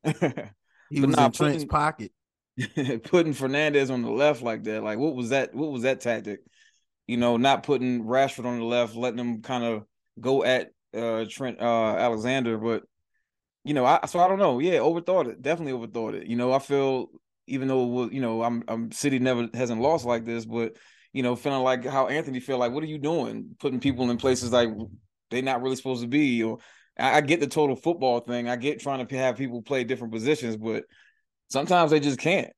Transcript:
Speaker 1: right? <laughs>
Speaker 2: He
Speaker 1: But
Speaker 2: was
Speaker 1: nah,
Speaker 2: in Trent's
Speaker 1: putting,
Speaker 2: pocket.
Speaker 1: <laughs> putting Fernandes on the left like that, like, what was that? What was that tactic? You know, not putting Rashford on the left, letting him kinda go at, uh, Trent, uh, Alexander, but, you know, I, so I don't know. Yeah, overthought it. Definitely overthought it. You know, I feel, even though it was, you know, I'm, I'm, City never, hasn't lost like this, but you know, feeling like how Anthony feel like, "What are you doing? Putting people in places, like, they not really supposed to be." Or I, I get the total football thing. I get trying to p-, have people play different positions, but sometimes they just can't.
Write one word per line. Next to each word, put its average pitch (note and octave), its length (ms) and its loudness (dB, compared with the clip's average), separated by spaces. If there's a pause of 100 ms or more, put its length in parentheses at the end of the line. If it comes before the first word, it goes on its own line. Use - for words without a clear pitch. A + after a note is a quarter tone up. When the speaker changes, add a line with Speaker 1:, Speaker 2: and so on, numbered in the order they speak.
Speaker 1:
right? D3+ 500 -2
<laughs> - 40 -20 (300)
Speaker 2:
He D3 100 -2
Speaker 1:
But C#3 80 6
Speaker 2:
was D3+ 100 4
Speaker 1:
nah, D3 80 8
Speaker 2:
in - 60 6
Trent's D3 340 0
Speaker 1:
putting, - 20 -16
Speaker 2:
pocket. D3+ 440 0 (460)
Speaker 1:
<laughs> B2 480 -4
putting E3+ 280 4
Fernandes C#3 560 2
on B2 140 -2
the A#2 80 -4
left C#3 320 2
like A2+ 220 -4
that, G#2+ 180 -4
like, G#2+ 160 -2
what D3 160 0
was A#2+ 140 -6
that? C3 260 0
What D3+ 160 -4
was B2+ 120 -6
that C3 180 0
tactic? G#2+ 400 -4 (680)
You A#2+ 100 -2
know, A#2+ 180 4
not C3 280 4
putting B2+ 400 0
Rashford C3 420 0
on A#2+ 140 -4
the A#2 60 -4
left, A#2+ 300 0
letting A#2 240 -4
him A#2+ 220 -4
kinda A#2 440 -4 (360)
go C3 220 2
at, B2 260 2 (240)
uh, A2+ 340 -2
Trent, B2 320 -8
uh, A2+ 360 2
Alexander, A#2 640 0
but, A2 240 -2 (800)
you D3 100 -4
know, C3 120 2
I, D3 200 4
so - 140 -2
I F3+ 80 8
don't F#3+ 100 2
know. D#3 220 4
Yeah, E3 200 2
overthought E3 500 2
it. A2 120 -12
Definitely C#3 460 -4
overthought G#2+ 260 -6
it. G2+ 140 -10
You A#2 80 -2
know, B2 180 2
I C3+ 60 4
feel, C3+ 500 0 (380)
even C3 220 -4
though C3 160 2
it B2 40 -2
was, B2 220 -2
you C3+ 100 -6
know, A2+ 220 -2
I'm, A#2 240 -2
I'm, A2+ 240 -6
City C3+ 260 0
never, B2 380 2
hasn't A#2 260 -2
lost D3 240 2
like A#2 200 -2
this, A#2 200 -6
but A2+ 300 -4 (380)
you C3 100 -4
know, B2 120 0
feeling C3+ 280 -2
like B2+ 220 2
how C3+ 220 0
Anthony C3+ 320 -4
feel C3 180 -4
like, B2 140 0
"What D3 120 -4
are D#3 40 -8
you D3+ 100 -8
doing? C3+ 640 -4
Putting C3+ 200 -2
people B2+ 300 0
in A#2+ 80 0
places, B2 340 0
like, A#2+ 180 4 (600)
they B2 120 -2
not C3 200 -2
really C3 140 -2
supposed B2+ 260 -6
to A#2+ 60 -6
be." B2+ 360 2
Or A2+ 140 -2 (420)
I, C3 180 4
I D3+ 40 6
get D3+ 180 2
the D3 80 0
total D3 280 0
football C3 440 0
thing. A#2+ 300 -4
I B2 60 -2
get C3 260 -4
trying C#3 180 -4
to B2 60 -6
p-, C3+ 100 -8
have B2+ 220 0
people B2 240 -6
play C3 220 -2
different A#2 280 -6
positions, A2+ 460 -2
but A2 260 -6 (680)
sometimes D#3+ 420 4
they D#3 80 8
just C#3 200 0
can't. E3+ 380 0